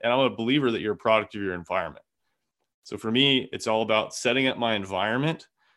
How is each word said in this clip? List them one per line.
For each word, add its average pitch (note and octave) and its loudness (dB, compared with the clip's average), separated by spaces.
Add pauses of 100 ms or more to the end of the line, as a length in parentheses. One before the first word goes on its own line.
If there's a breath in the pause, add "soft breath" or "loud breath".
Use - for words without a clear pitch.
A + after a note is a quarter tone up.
And A#2 2
I'm B2+ 4
a C3 4
believer A#2+ 0
that A2 -2
you're G#2 -2
a F2+ -4
product A2 2
of G#2 -6
your F#2 -4
environment. F2 -6 (800)
So - -10
for A2 -6
me, C3 2
it's - -8
all A2 2
about A2 0
setting C3 0
up B2+ -4
my A2+ 0
environment G#2 -2 (280)